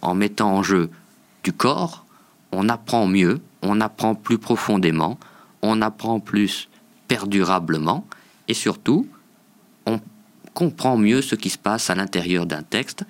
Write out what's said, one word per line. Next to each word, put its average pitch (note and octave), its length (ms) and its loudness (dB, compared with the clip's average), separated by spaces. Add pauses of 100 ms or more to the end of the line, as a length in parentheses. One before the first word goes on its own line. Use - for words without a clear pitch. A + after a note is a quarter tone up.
en F2+ 120 0
mettant G#2 400 0
en G2 80 2
jeu F2 280 2 (520)
du F2+ 100 -2
corps, E3 520 -2 (480)
on G2 160 0
apprend A#2 380 0
mieux, F#2+ 340 4 (220)
on G#2 180 0
apprend A2 340 0
plus A2+ 220 -2
profondément, F#2 800 0 (440)
on A2 180 2
apprend A2+ 400 -2
plus G#2 480 -2 (400)
perdurablement, F#2+ 1000 0 (420)
et A2+ 60 -2
surtout, C#3+ 540 0 (760)
on A2 120 -2 (540)
comprend C3 460 0
mieux A2+ 240 4
ce C3+ 120 -4
qui G2 160 -4
se - 80 -6
passe G#2+ 320 -2
à F2+ 60 -2
l'intérieur F2+ 500 -2
d'un D#2 160 -6
texte, - 480 -6